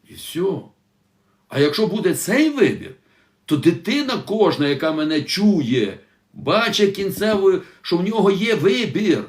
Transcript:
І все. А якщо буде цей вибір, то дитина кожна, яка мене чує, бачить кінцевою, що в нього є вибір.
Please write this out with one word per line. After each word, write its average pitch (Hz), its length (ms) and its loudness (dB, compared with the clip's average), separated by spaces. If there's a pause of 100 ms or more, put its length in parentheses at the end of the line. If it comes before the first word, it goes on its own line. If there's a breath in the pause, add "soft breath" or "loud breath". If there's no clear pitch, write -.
І - 40 -20
все. - 320 -8 (1000)
А 131 120 -6
якщо 156 280 2
буде 180 260 0
цей 262 360 2
вибір, 220 460 0 (500)
то 151 120 0
дитина 240 600 0
кожна, 202 500 0
яка 160 240 -2
мене 156 300 -2
чує, 131 800 0 (340 soft breath)
бачить 202 640 0
кінцевою, 196 680 0 (200 loud breath)
що - 160 -2
в 180 60 0
нього 202 280 2
є 208 240 0
вибір. 180 720 0